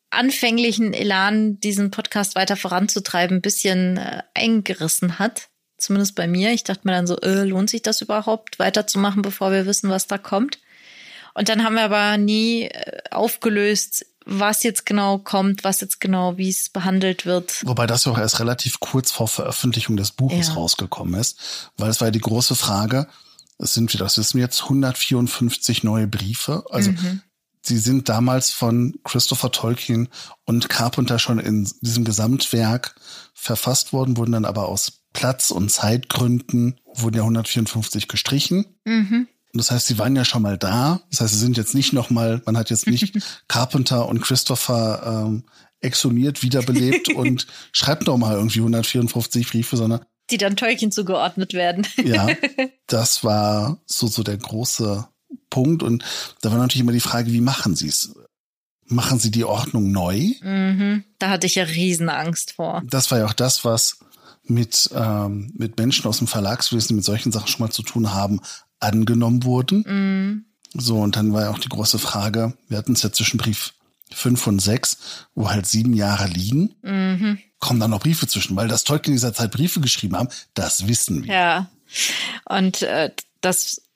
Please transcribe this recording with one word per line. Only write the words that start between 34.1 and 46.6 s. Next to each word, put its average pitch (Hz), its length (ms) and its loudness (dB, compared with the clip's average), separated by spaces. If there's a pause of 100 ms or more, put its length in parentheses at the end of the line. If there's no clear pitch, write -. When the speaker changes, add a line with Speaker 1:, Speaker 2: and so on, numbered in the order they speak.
Speaker 2:
wurden 117 160 2
dann 110 120 2
aber 101 240 -2
aus - 340 -4 (100)
Platz- - 380 0
und 98 200 0
Zeitgründen 120 1120 2 (140)
wurden 113 220 0
ja 110 60 2
hundertvierundfünfzig 110 880 0
gestrichen. 143 580 0 (180)
Speaker 1:
Mhm. 226 440 2 (240)
Speaker 2:
Und 120 60 -4
das 117 140 0
heißt, 123 160 2
sie 117 100 0
waren 123 160 2
ja 127 100 4
schon 117 180 2
mal 101 140 0
da. 123 440 2 (100)
Das - 100 0
heißt, 110 120 2
sie 107 80 2
sind 123 160 2
jetzt 110 180 0
nicht 135 180 2
noch 127 160 0
mal, 117 380 2
man 110 100 2
hat 113 140 -2
jetzt 113 160 0
nicht 196 320 0
Speaker 1:
<laughs> - 300 -10
Speaker 2:
Carpenter 127 600 0
und 117 140 0
Christopher, 117 1040 0
ähm, 110 180 -2 (360)
exhumiert, 127 640 0
wiederbelebt 127 640 2